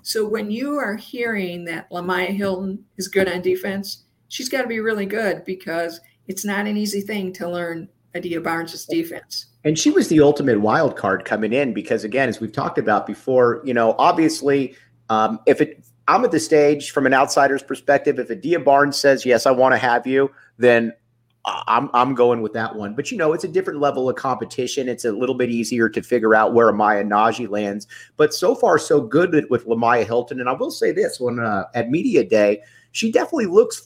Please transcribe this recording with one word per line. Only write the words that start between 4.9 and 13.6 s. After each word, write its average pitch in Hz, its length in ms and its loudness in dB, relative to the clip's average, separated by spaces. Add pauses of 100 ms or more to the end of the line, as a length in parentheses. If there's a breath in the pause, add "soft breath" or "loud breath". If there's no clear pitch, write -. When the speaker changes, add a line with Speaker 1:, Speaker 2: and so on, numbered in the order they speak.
Speaker 1:
good, 208 380 -4
because 170 540 -6 (280 soft breath)
it's 190 180 -10
not 202 220 -4
an 208 100 -2
easy 202 240 -2
thing 196 320 -6
to 175 160 -8
learn 170 400 -8 (260)
Adia 175 240 -6
Barnes' 165 460 -8
defense. - 640 -6 (160)
Speaker 2:
And 156 160 0
she 294 100 4
was 302 200 2
the 156 120 6
ultimate 139 380 4
wild 123 360 2
card 95 300 -2
coming 107 280 -2
in, 131 200 0
because 104 300 -4
again, 123 260 0
as 104 100 -6
we've 110 120 -8
talked - 260 -4
about 107 300 0
before, 120 580 2